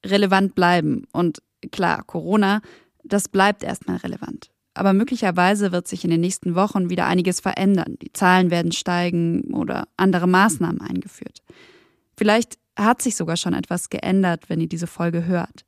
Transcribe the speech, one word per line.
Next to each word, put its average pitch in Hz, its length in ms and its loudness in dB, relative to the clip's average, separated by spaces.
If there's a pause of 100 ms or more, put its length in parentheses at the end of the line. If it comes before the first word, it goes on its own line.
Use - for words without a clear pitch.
relevant 196 500 2
bleiben. 175 560 2
Und 170 320 -2 (300)
klar, 175 320 -2
Corona, 196 560 0 (420)
das 202 260 -2
bleibt 202 360 2
erstmal 185 320 -6
relevant. - 540 -12 (240)
Aber 196 180 2
möglicherweise 196 800 2
wird 175 160 -4
sich - 160 -8
in 170 60 0
den 165 100 4
nächsten 175 340 -2
Wochen 185 360 0
wieder 180 160 -2
einiges 180 340 0
verändern. 196 640 0
Die - 100 -16
Zahlen 180 380 4
werden 170 220 0
steigen 175 800 -2
oder - 420 -4
andere 185 320 2
Maßnahmen 185 540 2
eingeführt. - 600 -10 (760)
Vielleicht 220 420 2 (200)
hat 220 240 2
sich 240 140 -2
sogar 165 220 -2
schon - 160 -4
etwas - 340 -6
geändert, 185 600 0
wenn 165 120 -2
ihr 165 80 -2
diese 165 180 -6
Folge 170 380 -4
hört. 175 440 -4